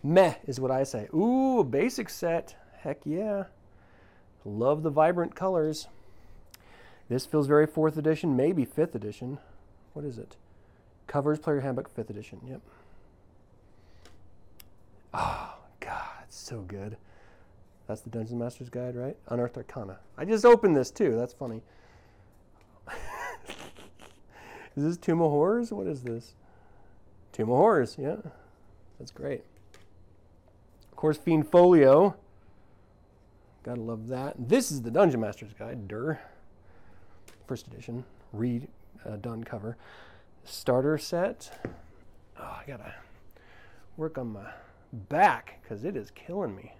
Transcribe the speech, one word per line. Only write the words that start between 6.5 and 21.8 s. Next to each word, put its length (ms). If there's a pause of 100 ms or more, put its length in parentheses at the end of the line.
This 180
feels 200
very 200
fourth 300
edition, 400
maybe 280
fifth 300
edition. 440 (540)
What 120
is 140
it? 180 (720)
Covers, 320
Player 200
Handbook, 320
fifth 180
edition. 360
Yep. 140 (2500)
Oh, 420 (240)
God, 420
it's 160
so 220
good. 360 (920)
That's 140
the 80
Dungeon 280
Master's 320
Guide, 240
right? 220 (100)
Unearthed 300
Arcana. 420 (180)
I 80
just 200
opened 320
this, 160
too. 240
That's 160
funny. 300 (1200)